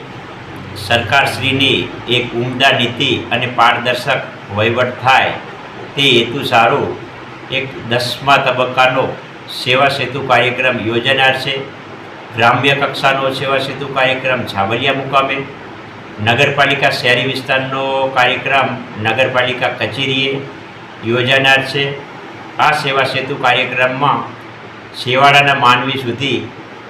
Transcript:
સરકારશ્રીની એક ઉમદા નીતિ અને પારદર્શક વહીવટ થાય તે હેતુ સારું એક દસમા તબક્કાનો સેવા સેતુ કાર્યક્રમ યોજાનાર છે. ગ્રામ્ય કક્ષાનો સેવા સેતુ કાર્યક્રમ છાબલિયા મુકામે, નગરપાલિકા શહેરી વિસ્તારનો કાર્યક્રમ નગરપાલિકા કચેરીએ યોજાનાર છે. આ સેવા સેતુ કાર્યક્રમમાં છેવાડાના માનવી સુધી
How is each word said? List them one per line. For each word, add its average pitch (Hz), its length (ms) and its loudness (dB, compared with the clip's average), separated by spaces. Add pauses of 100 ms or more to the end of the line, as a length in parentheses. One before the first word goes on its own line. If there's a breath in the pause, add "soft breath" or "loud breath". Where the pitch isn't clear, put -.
(760)
સરકારશ્રીની 131 1120 2 (200)
એક 120 260 0
ઉમદા 127 360 2
નીતિ 120 600 0
અને 123 140 0
પારદર્શક 120 760 2 (360)
વહીવટ 117 340 2 (120)
થાય 123 300 4 (640)
તે 139 60 0
હેતુ 120 400 2
સારું 117 540 2 (540)
એક 131 380 -6
દસમા 135 480 4
તબક્કાનો 127 720 2 (560)
સેવા 131 240 4
સેતુ 131 320 -4
કાર્યક્રમ 123 640 2
યોજાનાર 123 540 2
છે. 135 440 -8 (520)
ગ્રામ્ય 127 380 4
કક્ષાનો 135 580 0
સેવા 135 260 0
સેતુ 135 280 -6
કાર્યક્રમ 131 560 0
છાબલિયા 113 500 0
મુકામે, 135 440 0 (840)
નગરપાલિકા 139 680 2
શહેરી 127 320 2
વિસ્તારનો 135 840 -2
કાર્યક્રમ 127 680 0 (260)
નગરપાલિકા 127 640 2
કચેરીએ 135 720 -2 (640)
યોજાનાર 131 640 4
છે. 143 320 -2 (600)
આ 143 140 4
સેવા 135 320 2
સેતુ 131 300 -2
કાર્યક્રમમાં 127 880 2 (760)
છેવાડાના 139 580 6
માનવી 127 380 4
સુધી 135 560 -2 (420)